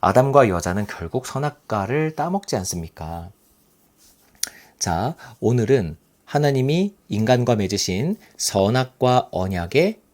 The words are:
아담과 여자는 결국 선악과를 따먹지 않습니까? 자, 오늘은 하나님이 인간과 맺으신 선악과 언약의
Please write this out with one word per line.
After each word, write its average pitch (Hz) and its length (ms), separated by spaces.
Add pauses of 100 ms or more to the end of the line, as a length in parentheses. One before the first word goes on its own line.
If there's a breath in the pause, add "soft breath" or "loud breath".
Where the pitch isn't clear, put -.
아담과 131 480
여자는 90 380
결국 85 400
선악과를 143 880
따먹지 175 420
않습니까? 85 760 (1500 loud breath)
자, 95 360 (260 loud breath)
오늘은 113 560 (280)
하나님이 147 720 (140)
인간과 120 480
맺으신 101 600 (200 soft breath)
선악과 127 960
언약의 95 680 (140)